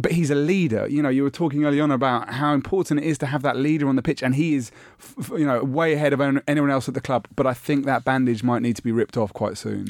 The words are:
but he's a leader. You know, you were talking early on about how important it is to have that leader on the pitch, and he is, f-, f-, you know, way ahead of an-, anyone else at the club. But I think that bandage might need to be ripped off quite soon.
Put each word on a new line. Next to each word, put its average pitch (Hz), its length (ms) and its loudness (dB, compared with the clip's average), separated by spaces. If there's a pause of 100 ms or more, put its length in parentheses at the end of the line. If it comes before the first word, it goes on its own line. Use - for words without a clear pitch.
but 127 120 0
he's 165 180 2
a 147 40 2
leader. 143 520 2
You 143 160 0
know, 139 60 0
you 135 120 2
were 139 80 2
talking 147 340 -2
early 143 160 2
on 151 120 2
about 123 420 0
how 147 220 0
important 151 460 0
it 151 40 -4
is 156 140 -2
to 147 80 -4
have 135 160 -4
that 135 120 0
leader 143 320 0
on 139 80 2
the 131 60 2
pitch, 143 220 -4
and 131 100 2
he 151 220 2
is, 127 160 -4 (280)
f-, - 200 -20
f-, - 180 -8
you 156 80 2
know, 127 180 0
way 151 300 2
ahead 147 180 2
of 135 80 0
an-, 139 280 2
anyone 147 240 2
else 135 160 0
at 127 80 -6
the 123 60 -4
club. 123 340 -2
But 143 100 2
I 131 80 2
think 139 320 -2
that 127 180 0
bandage 127 380 2
might 120 220 0
need 120 140 2
to - 60 -14
be 120 80 0
ripped 113 240 0
off 110 160 0
quite 104 280 -4
soon. 104 300 -6